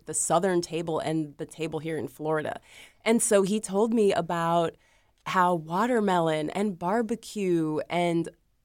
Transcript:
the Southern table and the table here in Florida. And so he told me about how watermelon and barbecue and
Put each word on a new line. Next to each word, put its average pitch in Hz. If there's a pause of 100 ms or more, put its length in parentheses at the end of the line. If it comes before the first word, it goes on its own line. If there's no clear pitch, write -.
the 156
Southern 180
table 165
and 156
the 156
table 160
here 160
in 120
Florida. 156 (440)
And 226
so 202
he 202
told 208
me 208
about 170 (520)
how 180
watermelon 170
and 202
barbecue 185
and 170 (360)